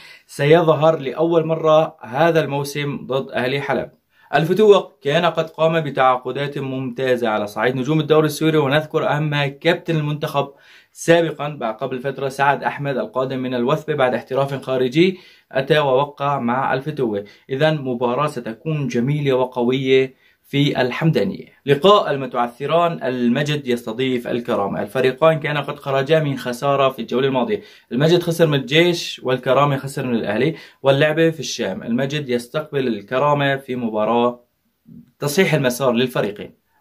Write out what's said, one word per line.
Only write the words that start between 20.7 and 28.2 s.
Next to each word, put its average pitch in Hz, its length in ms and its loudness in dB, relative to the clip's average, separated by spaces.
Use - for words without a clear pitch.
الحمدانية. 123 640 0
لقاء 156 440 4
المتعثران، 139 920 -2
المجد 127 640 0
يستضيف 120 640 -2
الكرامة. 107 540 -2
الفريقان 151 580 0
كان 147 160 -4
قد 143 220 -6
خرجا 139 420 0
من 139 180 -2
خسارة 139 500 0
في 131 100 -4
الجولة 123 300 -2
الماضية، 113 320 -2
المجد 165 300 4